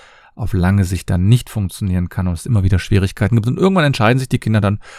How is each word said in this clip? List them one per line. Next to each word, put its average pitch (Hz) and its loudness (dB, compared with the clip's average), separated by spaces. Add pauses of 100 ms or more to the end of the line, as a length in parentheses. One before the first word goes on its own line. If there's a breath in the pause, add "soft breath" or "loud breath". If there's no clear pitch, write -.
(340 loud breath)
auf - -6
lange 95 2
Sicht 90 -4
dann 90 2
nicht 120 4
funktionieren 90 -4
kann 92 -4
und 87 -2
es - -10
immer 107 0
wieder 95 2
Schwierigkeiten 98 0
gibt. 113 0
Und 139 -2
irgendwann 190 2
entscheiden 127 2
sich 135 -4
die 135 -2
Kinder 110 0
dann, 104 0 (200 loud breath)